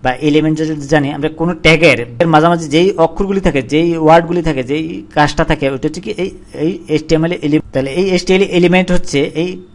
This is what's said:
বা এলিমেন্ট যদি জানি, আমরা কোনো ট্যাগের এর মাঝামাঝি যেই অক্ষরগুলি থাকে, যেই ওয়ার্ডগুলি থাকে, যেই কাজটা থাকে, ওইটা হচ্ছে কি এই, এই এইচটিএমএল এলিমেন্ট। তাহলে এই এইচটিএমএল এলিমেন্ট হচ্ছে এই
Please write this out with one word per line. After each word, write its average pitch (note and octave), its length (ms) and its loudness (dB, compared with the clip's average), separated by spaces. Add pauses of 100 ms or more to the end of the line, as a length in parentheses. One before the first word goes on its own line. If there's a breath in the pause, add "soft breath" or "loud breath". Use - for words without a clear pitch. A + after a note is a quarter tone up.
বা C3 80 0 (160)
এলিমেন্ট D#3 320 2
যদি D#3+ 140 -2 (200)
জানি, D3 140 2 (100)
আমরা D3+ 120 -2 (120)
কোনো E3+ 100 0 (140)
ট্যাগের D#3 340 4 (220)
এর E3 120 2
মাঝামাঝি E3 420 2
যেই F3 120 4 (180)
অক্ষরগুলি G3 420 -2
থাকে, C#3+ 140 0 (120)
যেই E3 140 2 (180)
ওয়ার্ডগুলি E3+ 420 4
থাকে, C3+ 140 -2 (100)
যেই D#3+ 140 -2 (320)
কাজটা D3 340 2
থাকে, C#3+ 220 0
ওইটা C3 140 -6
হচ্ছে E3 180 -6
কি A3 60 -6 (120)
এই, G3 60 -4 (360)
এই F3 60 0 (220)
এইচটিএমএল D#3+ 400 0 (120)
এলিমেন্ট। D3+ 280 0
তাহলে C3+ 160 -2 (100)
এই F#3+ 140 0
এইচটিএমএল F#3+ 440 2
এলিমেন্ট F3+ 380 2
হচ্ছে D#3+ 240 0 (220)
এই F3 80 -4 (260)